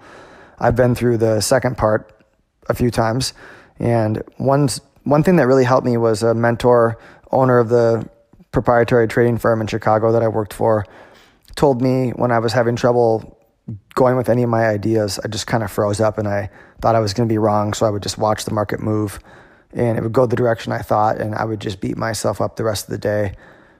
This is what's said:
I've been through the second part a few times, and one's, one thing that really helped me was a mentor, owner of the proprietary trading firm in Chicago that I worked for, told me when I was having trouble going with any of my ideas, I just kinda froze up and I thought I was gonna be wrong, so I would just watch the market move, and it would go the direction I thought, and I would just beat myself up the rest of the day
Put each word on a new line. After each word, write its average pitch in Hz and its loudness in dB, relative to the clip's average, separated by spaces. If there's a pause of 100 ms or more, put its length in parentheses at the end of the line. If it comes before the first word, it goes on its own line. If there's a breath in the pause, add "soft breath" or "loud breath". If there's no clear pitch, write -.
(600 loud breath)
I've 120 2
been 123 2
through 120 0
the 110 2
second 127 0
part 107 0 (560)
a 123 -2
few 120 0
times, 117 -2 (460 loud breath)
and 113 0 (160)
one's, 139 0 (240)
one 147 4
thing 185 4
that 135 4
really 131 4
helped 123 2
me 120 0
was 113 0
a 117 2
mentor, 117 2 (320 loud breath)
owner 127 4
of 117 2
the 117 2 (440)
proprietary 120 2
trading 120 2
firm 113 0
in 107 -4
Chicago 110 0
that 117 2
I 113 0
worked 107 -4
for, 110 0 (720 loud breath)
told 135 2
me 127 0
when 120 -2
I 117 2
was 113 -2
having 120 0
trouble 117 0 (560)
going 127 2
with 120 -2
any 123 2
of 117 -2
my 113 2
ideas, 107 -2
I 104 -8
just 104 -8
kinda 110 -2
froze 104 -2
up 107 0
and 104 -4
I 101 -4 (320 loud breath)
thought 113 2
I 113 4
was 104 -2
gonna 117 -2
be 110 0
wrong, 107 0
so - -2
I 110 2
would 104 -6
just - -8
watch 107 -2
the - -6
market 104 -4
move, 107 -4 (540 loud breath)
and 117 -2
it - -4
would 113 -4
go 127 4
the 120 -2
direction 117 -2
I 117 -4
thought, 107 0
and 110 -6
I 110 -4
would 110 -6
just 110 -8
beat 123 -6
myself 113 -4
up 104 -6
the 113 -8
rest 110 -4
of - -12
the 113 -8
day 104 -4 (460 loud breath)